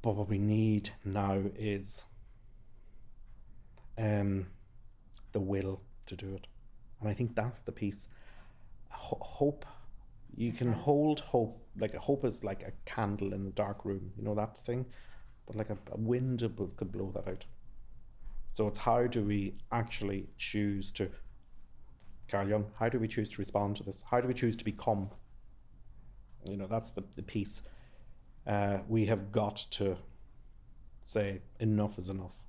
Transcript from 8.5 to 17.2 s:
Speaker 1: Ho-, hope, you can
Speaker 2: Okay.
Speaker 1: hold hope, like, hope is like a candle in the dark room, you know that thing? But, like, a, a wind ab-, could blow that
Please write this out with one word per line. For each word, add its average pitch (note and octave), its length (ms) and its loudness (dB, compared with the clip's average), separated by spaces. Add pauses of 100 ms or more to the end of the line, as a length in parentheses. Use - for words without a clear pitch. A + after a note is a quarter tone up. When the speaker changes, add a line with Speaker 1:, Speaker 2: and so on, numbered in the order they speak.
Speaker 1:
Ho-, - 320 -4
hope, - 440 2 (680)
you A2+ 180 2
can B2 160 2
Speaker 2:
Okay. A2 100 4
Speaker 1:
hold D3 400 6
hope, A#2 400 2 (180)
like, G#2 180 2
hope - 280 2
is A#2+ 200 2
like G2 200 -2
a - 80 -6 (140)
candle G2+ 480 0
in G2 100 -2
the F#2+ 80 -2
dark G2+ 340 0
room, G2 300 -2
you G#2 80 -6
know G#2+ 120 2
that G#2+ 240 0
thing? B2 260 0 (640)
But, - 80 -6
like, G#2+ 140 0
a, G#2 80 -2 (160)
a G2+ 40 -4
wind B2 460 4
ab-, G2 320 0
could F#2 160 -2
blow G2 240 -2
that F#2 120 -2